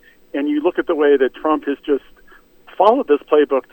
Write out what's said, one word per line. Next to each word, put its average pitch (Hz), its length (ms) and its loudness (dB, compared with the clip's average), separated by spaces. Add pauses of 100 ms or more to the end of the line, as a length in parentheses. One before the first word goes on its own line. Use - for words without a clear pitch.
(360)
and 143 120 -4
you 147 140 -2
look 175 160 -4
at 165 80 -4
the 175 80 -4
way 143 240 2
that 127 160 -2
Trump 151 320 -4
has 139 180 -6
just 143 200 -4 (760)
followed 226 300 2
this 147 140 2
playbook 143 520 0